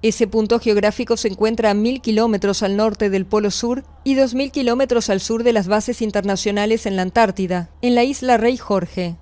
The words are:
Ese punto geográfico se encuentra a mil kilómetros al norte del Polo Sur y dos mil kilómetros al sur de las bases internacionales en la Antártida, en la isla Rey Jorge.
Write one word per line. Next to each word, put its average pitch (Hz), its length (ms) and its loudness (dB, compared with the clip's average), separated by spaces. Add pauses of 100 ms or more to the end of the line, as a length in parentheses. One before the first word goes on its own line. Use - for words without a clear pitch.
Ese 220 260 0
punto 220 320 0
geográfico 214 560 0
se 220 140 -2
encuentra 220 400 0
a 202 40 2
mil 233 280 0
kilómetros 214 640 0
al 196 120 0
norte 208 340 0
del 196 160 0
Polo 208 260 0
Sur 240 340 -4 (180)
y 269 120 2
dos 262 180 2
mil 269 180 -2
kilómetros 247 580 0
al 190 120 0
sur 226 220 -2
de 240 100 4
las 196 160 0
bases 214 320 0
internacionales 208 840 -2
en 196 120 -2
la 185 60 0
Antártida, 185 680 0 (120)
en 247 140 2
la 240 80 4
isla 254 320 2
Rey 233 220 2
Jorge. 180 640 -4